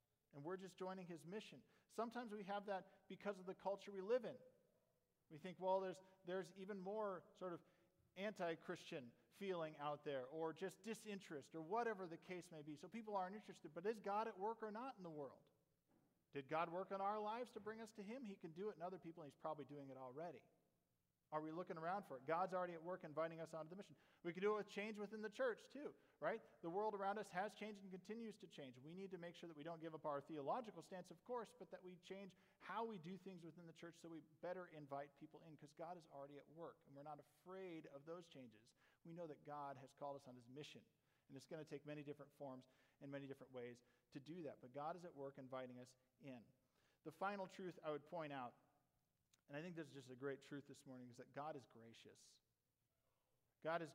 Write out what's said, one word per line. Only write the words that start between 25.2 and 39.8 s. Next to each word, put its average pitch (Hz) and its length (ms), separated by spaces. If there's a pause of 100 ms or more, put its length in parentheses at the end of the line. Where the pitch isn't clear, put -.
church, 247 380
too, 285 180 (300)
right? 180 180 (240)
The 170 80
world 208 240
around 196 240
us 202 160
has 196 200
changed 208 280
and 196 80
continues 214 480
to 196 80
change. 131 400
We 160 80
need 190 160
to 180 80
make 175 160
sure 175 140
that 160 80
we 147 100
don't 165 160
give 160 120
up 156 120
our 143 160
theological 165 600
stance, 185 280
of 165 160
course, 240 320
but 185 140
that 180 100
we 180 240
change 190 280 (260)
how 220 260
we 220 120
do 175 280
things 185 160
within 165 240
the 160 80
church 170 240
so - 80
we 165 160 (200)
better 180 340
invite 143 420
people 156 240
in, 160 140
'cause 147 180
God 175 240
is 156 160
already 143 240
at 135 120
work, 151 360
and 139 80
we're 139 80
not 147 160
afraid 180 680
of 139 200
those 165 200
changes. 113 360 (420)
We 165 80
know 170 140
that 151 180
God 143 340
has 131 160